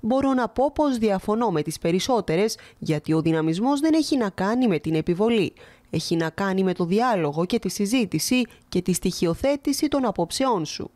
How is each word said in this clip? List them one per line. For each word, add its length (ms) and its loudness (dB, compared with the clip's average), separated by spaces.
Μπορώ 340 0
να 140 0
πω 240 0
πως 260 0
διαφωνώ 520 0
με 120 0
τις 160 -6
περισσότερες, 800 0
γιατί 340 -2
ο 80 2
δυναμισμός 600 0
δεν 140 2
έχει 220 2
να 140 0
κάνει 380 0
με 100 2
την 160 -2
επιβολή. 580 2
Έχει 260 -2
να 140 0
κάνει 320 -2
με 100 2
το 120 -2
διάλογο 600 0
και 140 -2
τη 100 -4
συζήτηση 760 0
και 140 -2
τη 100 0
στοιχειοθέτηση 960 0
των 160 0
απόψεών 600 0
σου. 320 -10